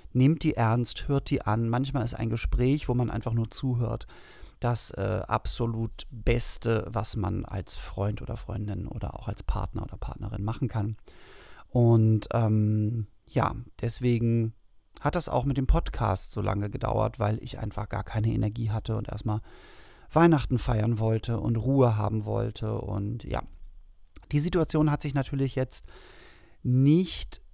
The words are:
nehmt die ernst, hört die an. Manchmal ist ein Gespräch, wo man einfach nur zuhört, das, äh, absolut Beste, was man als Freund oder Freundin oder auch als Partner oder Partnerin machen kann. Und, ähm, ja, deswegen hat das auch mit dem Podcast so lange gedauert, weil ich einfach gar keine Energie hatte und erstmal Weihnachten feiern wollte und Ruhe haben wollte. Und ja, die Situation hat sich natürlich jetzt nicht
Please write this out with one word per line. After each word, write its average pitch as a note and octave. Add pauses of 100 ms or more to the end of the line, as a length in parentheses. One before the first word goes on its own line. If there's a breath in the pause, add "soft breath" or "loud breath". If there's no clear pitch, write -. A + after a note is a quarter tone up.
(140 loud breath)
nehmt C#3+
die D#3
ernst, A#2
hört C#3
die C3+
an. A2+
Manchmal B2+
ist A#2
ein A#2
Gespräch, B2
wo B2+
man B2
einfach A#2
nur A2+
zuhört, A#2+ (580 loud breath)
das, A#2+
äh, G2
absolut A2+
Beste, A#2
was A2
man F#2+
als G2+
Freund -
oder -
Freundin G#2
oder -
auch -
als -
Partner -
oder -
Partnerin -
machen A2
kann. A2 (720 loud breath)
Und, A2
ähm, G#2+ (220)
ja, - (280)
deswegen A#2 (460)
hat D3+
das E3
auch B2
mit C3
dem C3
Podcast -
so G#2
lange G2+
gedauert, A2
weil A2
ich -
einfach G#2+
gar G2+
keine A2
Energie A2
hatte A2
und G#2+
erstmal G#2+ (680 loud breath)
Weihnachten D#3
feiern A2
wollte A2+
und A#2
Ruhe B2
haben G#2+
wollte. G#2+
Und G#2
ja, - (880)
die D3
Situation D#3
hat D3
sich C#3
natürlich C#3
jetzt - (800 loud breath)
nicht C#3+ (120)